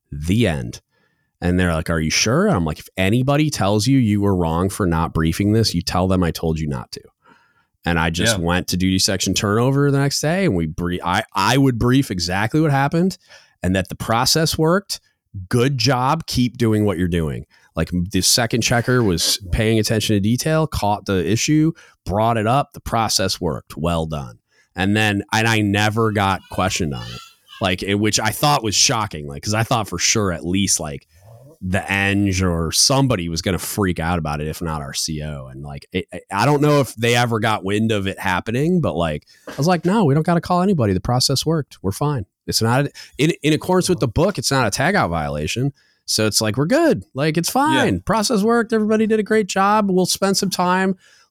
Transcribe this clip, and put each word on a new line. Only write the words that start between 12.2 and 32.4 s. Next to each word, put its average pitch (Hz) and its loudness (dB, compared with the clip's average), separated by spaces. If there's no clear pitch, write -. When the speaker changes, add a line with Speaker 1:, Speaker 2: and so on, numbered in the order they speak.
Speaker 1:
what 160 2
happened 156 0
and 92 0
that 92 -2
the - -10
process 131 0
worked. 165 -2
Good 131 2
job. 131 0
Keep 123 -2
doing 110 2
what 95 0
you're 90 0
doing. 78 -2
Like, 82 -2
the 92 2
second 117 0
checker 123 2
was 90 0
paying 113 2
attention 110 0
to 101 2
detail, 151 0
caught - -2
the 92 0
issue, 151 2
brought 110 0
it 107 0
up. 139 0
The - -16
process 107 -2
worked. 73 -6
Well 82 0
done. 69 -8
And 98 0
then, 104 0
and 110 2
I 110 2
never 107 2
got 98 0
questioned 92 -2
on 60 -12
it, 60 -14
like, 95 0
it, 101 -2
which 104 0
I 110 -2
thought 143 0
was 104 -2
shocking, 98 -2
like, 71 -12
'cause 104 -4
I 113 2
thought 113 0
for 87 -8
sure 101 0
at 78 -8
least, 95 0
like, 73 -10
the 92 -2
Eng 98 2